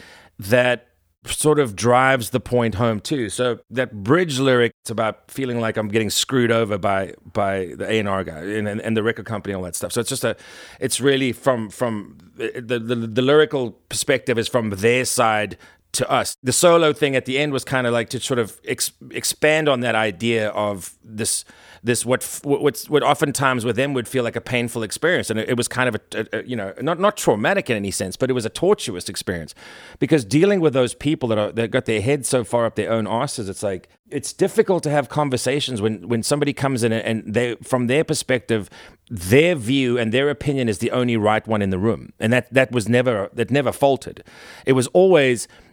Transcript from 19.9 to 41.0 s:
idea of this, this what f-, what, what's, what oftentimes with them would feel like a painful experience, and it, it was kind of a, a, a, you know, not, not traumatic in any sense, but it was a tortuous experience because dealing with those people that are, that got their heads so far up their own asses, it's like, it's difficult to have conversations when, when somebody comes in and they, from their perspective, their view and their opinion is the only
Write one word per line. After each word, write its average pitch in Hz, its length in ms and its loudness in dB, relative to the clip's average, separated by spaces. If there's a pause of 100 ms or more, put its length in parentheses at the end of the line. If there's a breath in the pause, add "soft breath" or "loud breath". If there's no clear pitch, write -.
idea 110 560 0
of 101 520 -4
this, 110 440 -6 (360 loud breath)
this 117 220 0
what 123 180 0
f-, - 220 -10
what, 143 160 0
what's, 139 300 0
what 143 120 4
oftentimes 131 600 2
with 117 120 0
them 139 180 0
would 120 120 -2
feel 127 160 -2
like 113 140 -4
a 113 40 -4
painful 120 420 -4
experience, 143 480 -2
and 110 100 0
it, - 80 -4
it 123 80 0
was 120 100 0
kind 127 220 -2
of 110 60 0
a, 107 60 -6 (120)
a, 110 280 -4
a, - 40 -10
you 123 100 -8
know, 98 280 -6
not, 160 180 -2
not 208 160 2
traumatic 131 540 0
in 113 60 0
any 98 140 -4
sense, 92 280 -6
but 131 100 0
it 131 60 -2
was 117 100 -2
a 110 60 -6
tortuous 160 580 -2
experience 87 460 -8 (440 loud breath)
because 139 280 2
dealing 180 340 4
with 151 140 2
those 127 180 2
people 143 380 -4
that 107 80 2
are, 104 140 0
that 110 180 -4
got 127 160 0
their 107 160 0
heads 135 260 0
so 123 160 0
far 117 220 0
up 107 80 -4
their 101 180 -2
own 110 140 0
asses, 117 420 -4
it's 95 140 -10
like, 98 260 -6 (220 soft breath)
it's - 240 -8
difficult 190 480 2
to 151 80 -4
have 143 180 0
conversations 131 720 -2
when, 107 260 -2
when 113 160 0
somebody 143 300 0
comes 135 320 0
in 113 80 2
and 113 300 -2 (100)
they, 120 240 0
from 123 300 -2
their 147 180 2
perspective, 117 640 -2 (400 loud breath)
their 127 460 4
view 123 420 0
and 110 160 0
their 139 160 2
opinion 139 400 -2
is 98 100 0
the 113 120 -2
only 123 260 0